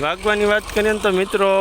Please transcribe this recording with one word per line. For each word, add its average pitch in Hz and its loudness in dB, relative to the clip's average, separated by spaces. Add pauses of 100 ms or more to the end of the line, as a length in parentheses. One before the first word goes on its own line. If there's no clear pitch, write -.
વાગવાની 190 0
વાત 208 2 (100)
કરીએ 214 0
ને 214 -4
તો 208 0
મિત્રો 196 0 (120)